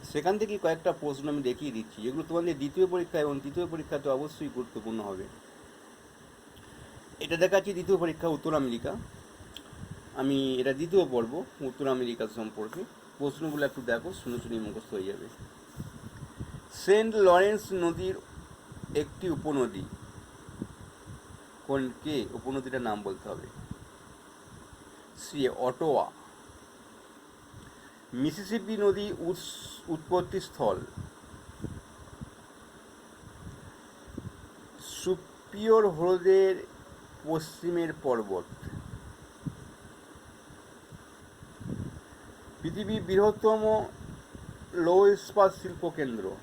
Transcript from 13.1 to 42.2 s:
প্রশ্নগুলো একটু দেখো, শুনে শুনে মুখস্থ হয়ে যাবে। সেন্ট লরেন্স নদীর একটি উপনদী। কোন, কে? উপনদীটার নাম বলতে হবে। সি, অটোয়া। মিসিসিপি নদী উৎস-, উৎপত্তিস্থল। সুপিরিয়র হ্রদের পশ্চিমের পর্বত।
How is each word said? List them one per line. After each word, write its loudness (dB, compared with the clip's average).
প্রশ্নগুলো -2
একটু -4
দেখো, -2
শুনে -4
শুনে -4
মুখস্থ -8
হয়ে -2
যাবে। -8
সেন্ট 4
লরেন্স 8
নদীর 0
একটি -2
উপনদী। 0
কোন, 0
কে? -2
উপনদীটার -4
নাম -2
বলতে -6
হবে। -8
সি, 0
অটোয়া। 2
মিসিসিপি -2
নদী 4
উৎস-, -6
উৎপত্তিস্থল। 0
সুপিরিয়র 4
হ্রদের 6
পশ্চিমের 0
পর্বত। 2